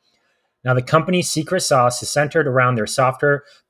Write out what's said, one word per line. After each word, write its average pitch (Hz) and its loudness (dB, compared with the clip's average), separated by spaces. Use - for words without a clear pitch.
Now, 127 2
the 127 2
company's 160 0
secret 175 -4
sauce 123 2
is 110 -8
centered 147 0
around 123 2
their 107 -2
software 139 0